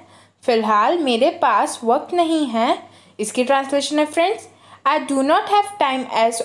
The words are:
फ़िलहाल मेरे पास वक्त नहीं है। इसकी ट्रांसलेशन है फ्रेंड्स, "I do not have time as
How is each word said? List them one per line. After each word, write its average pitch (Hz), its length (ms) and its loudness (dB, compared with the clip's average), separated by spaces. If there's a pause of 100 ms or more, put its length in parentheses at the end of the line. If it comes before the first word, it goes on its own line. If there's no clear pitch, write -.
(440)
फ़िलहाल 226 540 2
मेरे 269 320 2
पास 277 540 0
वक्त 262 300 0
नहीं 320 340 0
है। 233 420 -2 (300)
इसकी 214 240 -2
ट्रांसलेशन 277 560 0
है 302 60 2
फ्रेंड्स, 339 420 -2 (400)
"I 302 120 2
do 277 200 -2
not 330 260 2
have 415 220 2 (140)
time 262 240 -2 (100)
as 226 300 0